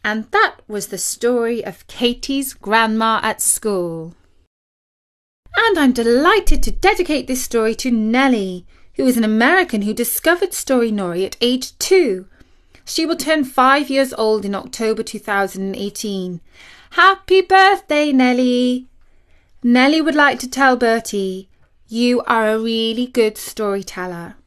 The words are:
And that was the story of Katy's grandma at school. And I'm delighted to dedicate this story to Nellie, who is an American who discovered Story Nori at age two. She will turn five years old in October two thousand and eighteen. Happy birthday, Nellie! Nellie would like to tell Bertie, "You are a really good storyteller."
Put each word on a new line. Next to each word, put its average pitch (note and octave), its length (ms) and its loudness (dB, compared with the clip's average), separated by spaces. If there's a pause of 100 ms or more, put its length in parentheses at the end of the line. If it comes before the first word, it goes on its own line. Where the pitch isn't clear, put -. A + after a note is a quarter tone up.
And A3 260 -6
that G4+ 260 0 (100)
was G3+ 200 -8
the F#3+ 100 -12
story A#3 680 -2
of - 260 -14
Katy's C4+ 640 -4
grandma A3 680 0
at - 200 -6
school. F3 720 -4 (1400)
And G#4 220 2
I'm C#4 160 4
delighted C4 720 4
to - 80 4
dedicate F4 560 0
this B3+ 160 -4
story A3+ 320 -2
to C4 160 -4
Nellie, A3 720 0 (300)
who C4+ 120 0
is B3 120 2
an A3+ 60 2
American A#3 580 2
who G#3 100 -4
discovered E4 600 -2
Story A#3+ 360 -2
Nori F#3+ 360 -4
at - 140 -12
age B3+ 380 -2
two. A#3+ 480 2 (580)
She - 200 -4
will E4 120 -2
turn D#4 280 0
five C4 460 2
years C4+ 260 0
old G#3+ 300 0
in G3+ 80 -4
October A3 480 -6
two G#3+ 160 -12
thousand G3 440 -4
and F#3+ 140 -6
eighteen. G3 640 -8 (520)
Happy F#4+ 500 4
birthday, F#4+ 680 4
Nellie! B3+ 720 2 (760)
Nellie B3+ 380 4
would D4+ 140 0
like C#4+ 240 2
to B3+ 100 -10
tell B3+ 280 2
Bertie, G#3 720 -2 (360)
"You A#3+ 360 0
are A3+ 260 0
a A3 100 0
really A3+ 480 -2
good A3 300 0
storyteller." F#3 1000 -8 (100)